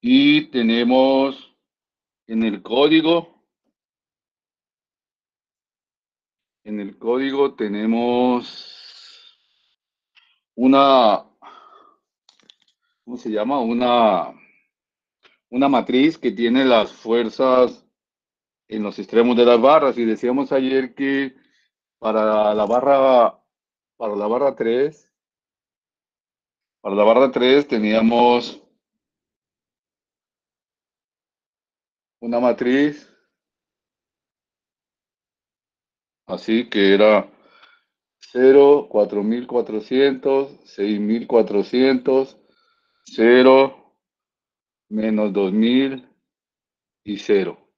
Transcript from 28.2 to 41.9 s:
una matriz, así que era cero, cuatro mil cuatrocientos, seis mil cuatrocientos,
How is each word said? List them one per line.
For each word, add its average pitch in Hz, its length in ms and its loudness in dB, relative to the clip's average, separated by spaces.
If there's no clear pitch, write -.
una 120 200 -6
matriz, 127 720 -2
así 110 420 -6
que 98 240 0
era 104 340 4
cero, 139 720 4
cuatro 104 320 -2
mil 117 240 -6
cuatrocientos, 131 1200 -2
seis 104 340 -4
mil 110 260 -4
cuatrocientos, 127 1120 -2